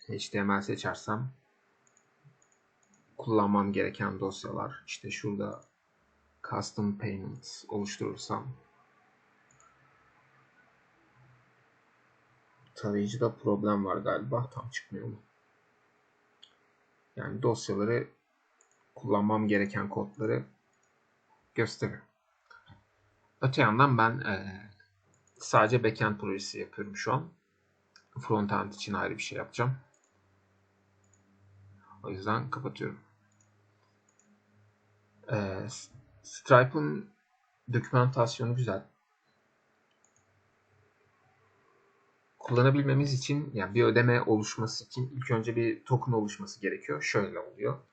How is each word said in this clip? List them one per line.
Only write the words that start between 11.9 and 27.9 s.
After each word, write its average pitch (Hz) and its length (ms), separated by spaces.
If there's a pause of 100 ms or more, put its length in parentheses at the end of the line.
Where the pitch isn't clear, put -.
tarayıcıda 104 600
problem 104 480
var 92 120
galiba, 120 540
tam - 200
çıkmıyor - 360
mu? 110 160 (1900)
Yani 101 260
dosyaları 110 680 (880)
kullanmam 104 540
gereken 101 400
kodları 113 560 (1080)
gösteriyor. 110 480 (1400)
Öte 135 220
yandan 120 360
ben, 113 220
e, 98 420 (760)
sadece 110 460
backend 110 340
projesi 98 400
yapıyorum 101 380
şu - 160
an. 160 200 (880)